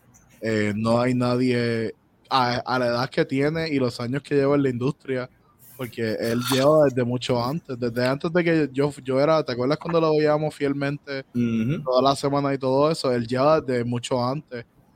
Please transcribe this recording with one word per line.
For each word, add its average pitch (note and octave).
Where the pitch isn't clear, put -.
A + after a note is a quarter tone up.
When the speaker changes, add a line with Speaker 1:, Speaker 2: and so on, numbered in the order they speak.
Speaker 1:
eh, G#2+
no A2+
hay B2+
nadie B2
a, B2
a B2
la B2
edad A#2+
que D#3+
tiene D#3
y C#3+
los B2
años B2
que D3
lleva C#3
en C#3+
la C3+
industria, B2+
porque A2+
él A#2
lleva C#3+
desde B2+
mucho A#2+
antes, C3+
desde B2
antes C#3+
de F3
que D#3+
yo, C#3
yo C3
era, D#3
¿te C3
acuerdas B2+
cuando E3
lo D#3+
veíamos D3+
fielmente C#3+
Speaker 2:
Ujú. A#2+
Speaker 1:
toda B2+
la C3+
semana C#3
y C3+
todo C3+
eso? C#3
Él A#2+
lleva C#3
desde B2+
mucho A#2+
antes B2+